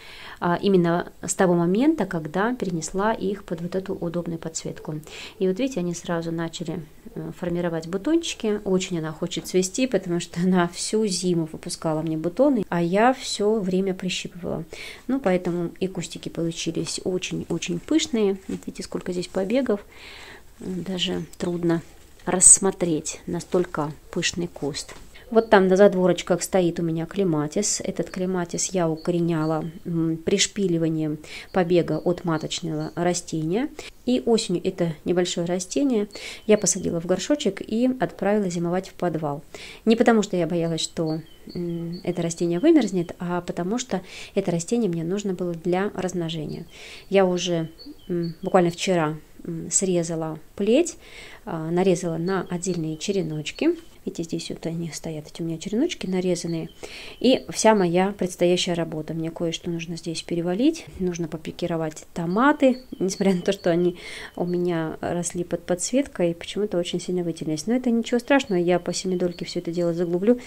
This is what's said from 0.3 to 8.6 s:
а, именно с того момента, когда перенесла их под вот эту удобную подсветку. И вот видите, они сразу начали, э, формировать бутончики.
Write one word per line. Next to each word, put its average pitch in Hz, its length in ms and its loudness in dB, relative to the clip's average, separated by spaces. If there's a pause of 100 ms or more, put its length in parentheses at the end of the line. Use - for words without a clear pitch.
а, 175 200 2
именно 175 520 4 (100)
с 175 120 -4
того 180 200 6
момента, 208 520 4
когда 180 500 -2
перенесла 190 560 0
их 196 320 -4
под 165 160 -6
вот 175 160 -4
эту 190 180 -4
удобную 170 440 -4
подсветку. - 560 -8 (440)
И 190 80 0
вот 185 140 0
видите, 262 180 0
они 175 160 -2
сразу 170 380 -4
начали, 165 480 -4 (340)
э, 160 240 -8
формировать 170 480 -2
бутончики. 208 800 0